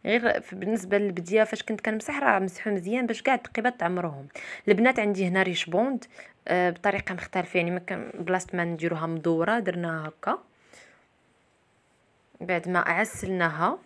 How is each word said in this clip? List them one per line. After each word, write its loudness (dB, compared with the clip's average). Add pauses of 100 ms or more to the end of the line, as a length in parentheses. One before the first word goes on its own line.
غير 2
ف-، -14
بالنسبه 0
للبديه 2
فاش -4
كنت -4
كنمسح -4
راه 6
مسحو -2
مزيان 0
باش -4
كاع 4
التقيبات -2
تعمروهم. -4 (400)
البنات 6
عندي 2
هنا 4
ريش 0
بوند، 0 (440)
آه، 4
بطريقه -2
مختلفه، -4
يعني 2
ما -2
كان -8
بلاصه -2
ما 0
نديروها -2
مدوره 2
درناها -4
هكا. -4 (2000)
بعد -2
ما 2
عسلناها 0